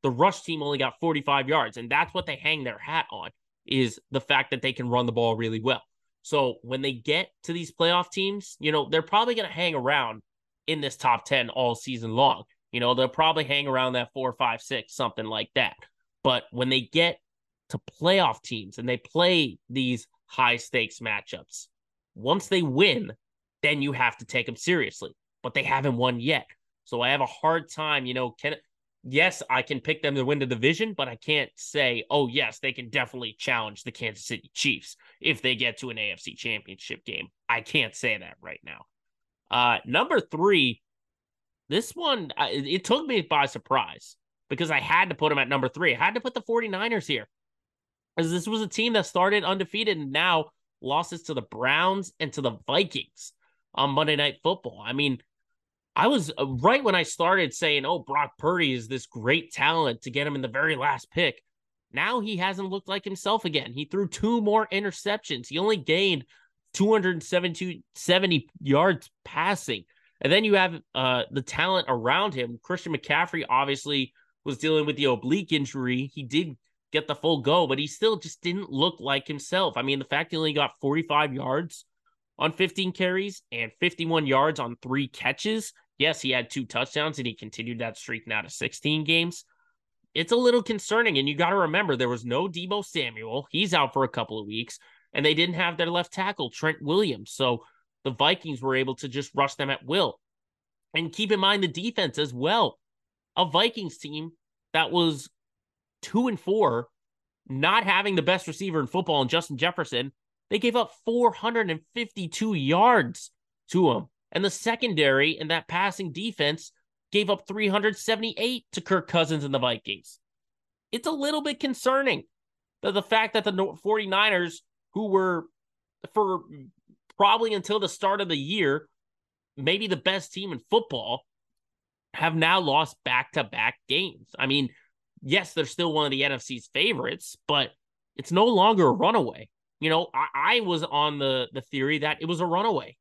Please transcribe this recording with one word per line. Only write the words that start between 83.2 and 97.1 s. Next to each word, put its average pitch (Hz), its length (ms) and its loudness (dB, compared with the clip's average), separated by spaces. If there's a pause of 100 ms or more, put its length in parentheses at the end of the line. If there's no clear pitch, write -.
and 117 260 -6
fifty-one 165 480 0
yards 143 320 4
on 120 220 -6
three 131 280 -2
catches. 208 640 -4 (240)
Yes, 143 240 2
he 135 80 -2
had 123 200 -2
two 131 160 -6
touchdowns, 147 520 -4
and 127 80 -6
he 113 80 -6
continued 117 460 -10
that 113 160 -6
streak 113 300 -12
now 107 160 -4
to 82 80 -12
sixteen 151 540 -4
games. 165 400 0 (720)
It's 165 180 0
a 233 40 4
little 247 260 4
concerning, 214 560 0
and 139 100 2
you 147 60 -2
gotta 170 220 2
remember, 170 400 2
there 123 120 0
was 120 160 -4
no 135 240 -2
Deebo 185 360 -6
Samuel. 117 640 -6
He's 180 240 0
out 143 180 4
for 135 120 4
a 123 40 0
couple 110 320 -4
of 101 60 -10
weeks, 110 320 -8 (340)
and 143 140 2
they 151 80 6
didn't 170 220 0
have 175 200 -2
their 170 140 0
left 175 220 -2
tackle, 190 380 -4
Trent 156 300 -2
Williams. 147 520 -2